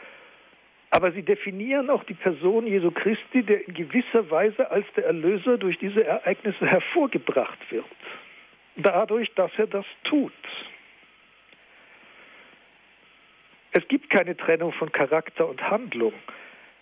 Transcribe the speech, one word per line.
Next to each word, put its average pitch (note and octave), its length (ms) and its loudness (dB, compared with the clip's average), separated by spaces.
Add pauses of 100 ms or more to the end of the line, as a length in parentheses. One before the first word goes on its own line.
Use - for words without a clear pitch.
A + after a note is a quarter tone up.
(880)
Aber E3+ 220 4
sie F3+ 120 -10
definieren G#3 680 0
auch C4 160 0
die G3+ 80 -12
Person F#3 520 0
Jesu G3 240 2
Christi, A3 540 0
der G3+ 240 2
in F3+ 60 -14
gewisser F3 580 0
Weise G3+ 400 2
als G3 140 0 (100)
der G3+ 100 0
Erlöser F3 520 2
durch F#3+ 200 -2
diese G3+ 260 0
Ereignisse F#3+ 600 -2
hervorgebracht - 960 0 (100)
wird. - 160 -6 (920)
Dadurch, G#3 580 0
dass F#3 220 0
er G#3+ 100 2
das G3 180 -6 (200)
tut. C#4 260 0 (3500)
Es - 160 2
gibt - 200 0
keine F3 280 2
Trennung E3 340 2
von D3+ 200 -6
Charakter D#3+ 560 0
und C3 220 -10
Handlung. B2+ 440 -2 (680)